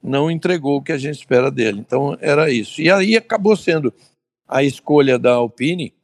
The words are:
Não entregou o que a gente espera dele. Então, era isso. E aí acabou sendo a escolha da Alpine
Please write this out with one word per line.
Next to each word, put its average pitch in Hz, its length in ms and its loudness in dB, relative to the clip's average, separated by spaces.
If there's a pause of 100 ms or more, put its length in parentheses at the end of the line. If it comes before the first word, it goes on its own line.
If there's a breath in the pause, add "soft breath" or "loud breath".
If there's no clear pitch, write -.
Não 139 260 -2
entregou 160 480 -2
o 135 40 -4
que 139 100 -10
a 147 60 -4
gente 139 220 -8
espera 131 300 0
dele. 110 300 -2
Então, 135 400 -4
era 151 320 0
isso. 117 300 -4
E 160 80 2
aí 196 260 4
acabou 214 400 2
sendo 156 380 -2 (540 soft breath)
a 131 160 0
escolha 139 540 2
da 123 160 4
Alpine 123 600 -4 (100)